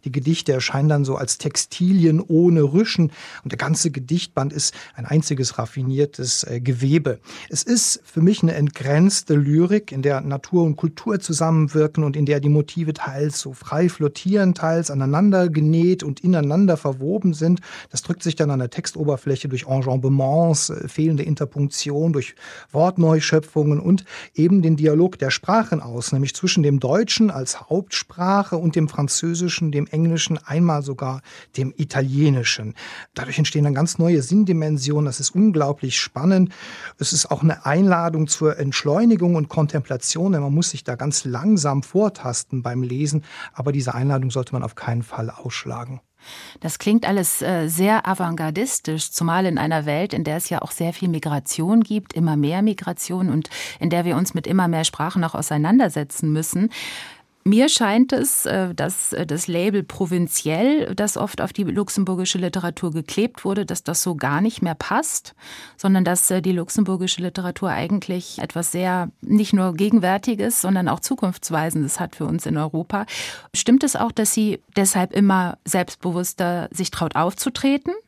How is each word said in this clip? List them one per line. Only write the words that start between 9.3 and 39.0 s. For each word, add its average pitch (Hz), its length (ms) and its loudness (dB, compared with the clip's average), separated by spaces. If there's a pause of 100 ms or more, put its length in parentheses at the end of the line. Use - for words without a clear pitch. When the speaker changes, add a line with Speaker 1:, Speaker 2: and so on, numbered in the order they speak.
Speaker 1:
Lyrik, 165 580 2
in 135 100 -4
der 139 180 2
Natur 143 440 0
und 151 120 0
Kultur 185 440 -4
zusammenwirken 156 840 2
und 143 120 -2
in 147 100 2
der 143 140 0
die 143 80 0
Motive 151 440 0
teils 143 480 -6
so 135 120 -10
frei 160 360 0
flottieren, 180 680 0
teils 165 360 0
aneinander 175 580 2
genäht 165 540 2
und 139 180 -6
ineinander 170 560 4
verwoben 156 580 -2
sind. 170 260 2 (300)
Das - 120 -6
drückt 175 200 -6
sich 160 140 -2
dann 147 140 2
an 135 80 0
der 123 120 -4
Textoberfläche 143 760 -4
durch 127 180 -6
Enjambements, 135 1040 2
äh, - 180 -8
fehlende 156 340 0
Interpunktion, 147 880 -2
durch 135 220 -2 (380)
Wortneuschöpfungen 156 1080 2
und 180 240 2 (300)
eben 175 280 4
den 160 140 4
Dialog 156 420 4
der 135 120 -2
Sprachen 202 500 0
aus, 120 320 -6
nämlich 135 220 -2
zwischen 180 280 2
dem 143 180 4
Deutschen 202 500 2
als 135 380 -8
Hauptsprache 190 880 -2
und 160 200 0
dem 156 120 2
Französischen, 165 840 -2
dem 143 140 0
Englischen, 165 520 0
einmal 156 440 2
sogar 131 400 -8 (340)
dem 131 200 -4
Italienischen. 135 960 0 (400)
Dadurch 135 240 -6
entstehen 151 260 2
dann 143 100 2
ganz 156 240 0
neue 165 240 4
Sinndimensionen. 151 840 2
Das 131 140 -6
ist 135 140 -2
unglaublich 147 640 2
spannend. 185 540 2 (460)
Es - 140 -4
ist - 180 -2
auch 151 120 0
eine 156 240 2
Einladung 170 600 2
zur 151 320 0
Entschleunigung 175 760 2